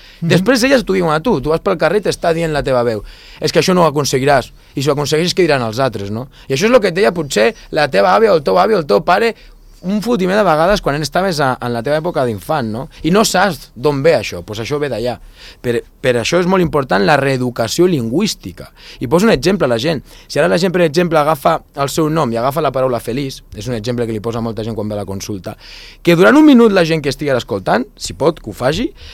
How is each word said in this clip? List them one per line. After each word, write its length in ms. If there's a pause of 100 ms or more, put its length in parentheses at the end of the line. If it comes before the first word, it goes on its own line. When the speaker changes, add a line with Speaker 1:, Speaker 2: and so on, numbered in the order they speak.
(220)
Speaker 1:
Mhm. 80
Speaker 2:
després 340
elles 220
t'ho 80
diuen 200
a 60
tu, 220
tu 80
vas 120
pel 160
carrer 220
i 20
t'està 320
dient 180
la 120
teva 200
veu, 200 (360)
«És 120
que 80
això 160
no 80
ho 100
aconseguiràs, 580 (240)
i 60
si 80
ho 40
aconsegueixes, 420
què 80
diran 180
els 180
altres?», 300
no? 200 (180)
I 60
això 120
és 60
lo 100
que 80
et 60
deia 180
potser 400 (180)
la 180
teva 280
àvia 160
o 40
el 60
teu 140
avi 160
o 60
el 80
teu 160
pare 320 (480)
un 160
fotimer 360
de 80
vegades 360
quan 220
estaves 380
a, 200
en 140
la 80
teva 180
època 240
d'infant, 480
no? 160 (140)
I 80
no 160
saps 500
d'on 280
ve 120
això, 300
pues 140
això 180
ve 120
d'allà. 300 (400)
Per, 240 (160)
per 180
això 220
és 60
molt 160
important 420
la 140
reeducació 680
lingüística. 840 (280)
I 80
poso 180
un 60
exemple 340
a 20
la 120
gent. 240 (240)
Si 100
ara 100
la 120
gent, 120
per 120
exemple, 340
agafa 460 (140)
el 120
seu 220
nom 200
i 60
agafa 240
la 100
paraula 280
feliç, 420 (140)
és 120
un 60
exemple 320
que 80
li 60
posa 200
molta 240
gent 120
quan 120
ve 60
a 40
la 80
consulta, 520 (460)
que 120
durant 220
un 80
minut 260
la 140
gent 160
que 80
estigui 220
escoltant, 560 (100)
si 160
pot, 260
que 120
ho 20
faci, 400 (200)